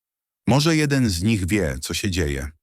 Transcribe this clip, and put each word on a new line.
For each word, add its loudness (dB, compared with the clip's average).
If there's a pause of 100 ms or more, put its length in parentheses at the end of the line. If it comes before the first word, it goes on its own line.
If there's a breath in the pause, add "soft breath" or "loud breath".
(480)
Może 4
jeden 2
z -2
nich 0
wie, 0
co -8
się -4
dzieje. -4 (120)